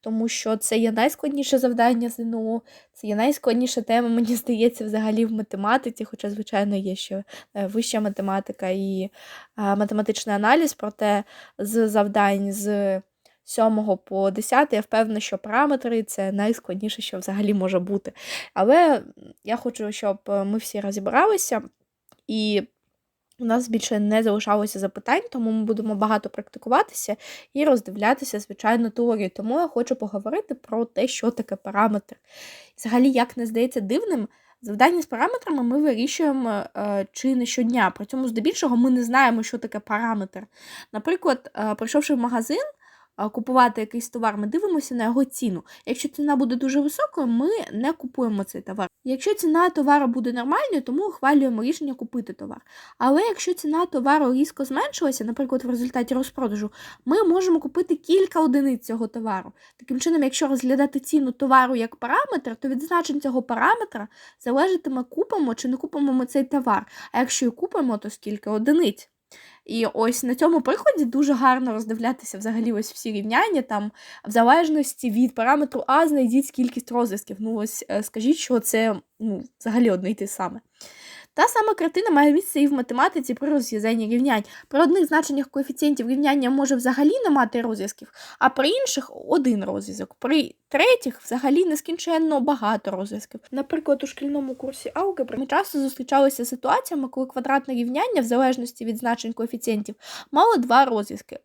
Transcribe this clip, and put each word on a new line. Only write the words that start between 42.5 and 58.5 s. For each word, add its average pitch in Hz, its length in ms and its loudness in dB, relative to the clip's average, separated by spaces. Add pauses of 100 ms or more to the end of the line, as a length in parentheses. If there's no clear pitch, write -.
а, 208 120 -4
купувати 247 520 2
якийсь 233 280 -8
товар, 220 280 -2
ми 208 100 -4
дивимося 320 480 -2
на 233 100 0
його 240 200 2
ціну. 208 400 -4 (220)
Якщо 254 220 -6
ціна 294 280 0
буде 254 200 0
дуже 269 240 0
високою, 294 460 -2
ми 240 220 2 (240)
не 254 200 -2
купуємо 233 520 -4
цей - 180 -12
товар. 190 260 -6 (160)
Якщо 269 300 -2
ціна 339 360 2
товару 285 360 4
буде 240 260 -2
нормальною, 294 500 0
то 247 100 -6
ми 349 140 0
ухвалюємо 269 560 2
рішення 277 320 -4
купити 233 380 -8
товар. - 280 -14 (380)
Але 277 240 4
якщо 403 320 -2
ціна 320 320 0
товару 277 480 2
різко 277 300 -2
зменшилася, 277 600 -2
наприклад, 254 400 -2
в 247 60 -4
результаті 247 440 -2
розпродажу, 220 580 -4 (320)
ми 349 180 2
можемо 349 380 4
купити 339 360 -2
кілька 370 440 2
одиниць 277 460 2